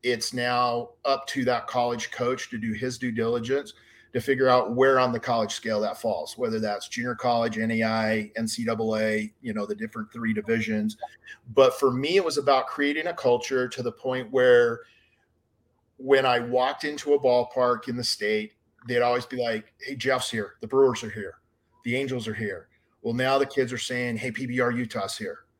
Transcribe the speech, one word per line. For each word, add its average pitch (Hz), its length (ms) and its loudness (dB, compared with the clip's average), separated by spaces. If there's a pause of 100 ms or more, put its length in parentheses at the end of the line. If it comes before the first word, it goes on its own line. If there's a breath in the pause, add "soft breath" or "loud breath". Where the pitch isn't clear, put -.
It's 117 300 -2
now 123 580 0 (140)
up 135 240 0
to 135 160 -2
that 120 240 0
college 120 420 -2
coach 123 400 -4
to 120 80 -8
do 110 140 -4
his 120 260 -4
due 123 140 -4
diligence 120 600 -2 (400 soft breath)
to 120 80 0
figure 131 260 2
out 123 260 4
where 131 240 6
on 127 140 4
the 117 80 -2
college 113 320 0
scale 107 300 -2
that 107 180 -4
falls, 92 380 -4
whether 113 200 -2
that's 104 300 -4
junior 120 260 -4
college, 117 440 0
N 113 120 0
A 113 140 2
I, 110 520 0
N 113 120 -2
C 117 160 -6
double 110 320 -2
A, 107 340 0 (120)
you 117 100 -8
know, 104 140 -4
the 104 80 -6
different 110 360 -10
three 113 220 -4
divisions. 107 640 -2 (560 loud breath)
But 127 260 6
for 131 140 4
me, 147 240 0
it 196 80 4
was 147 140 -2
about 131 300 2
creating 147 400 -2
a 170 40 -4
culture 127 560 0
to 120 140 -10
the 117 100 -2
point 127 400 -6
where 120 480 6 (1160 loud breath)
when 131 260 4
I 123 140 4
walked 127 460 -2
into 147 300 0
a 139 60 4
ballpark 123 680 2
in 120 80 -4
the 120 80 -6
state, 107 500 -2 (320)
they'd 120 160 0
always 123 240 0
be 131 100 -10
like, 113 440 -4
"Hey, 135 160 -10
Jeff's 127 340 -2
here. 104 300 -6
The 113 60 -10
Brewers 127 380 4
are 107 60 -10
here. 98 280 -12 (460)
The 120 120 -2
Angels 127 300 -4
are 107 80 -6
here." 98 340 -6 (340)
Well, 117 120 -2
now 131 240 2
the 135 80 4
kids 127 260 0
are 120 60 -6
saying, 123 380 -4
"Hey, 120 140 -6
P 123 160 -6
B 123 140 -2
R 120 100 2
Utah's 113 480 -4
here." 98 260 -10 (160)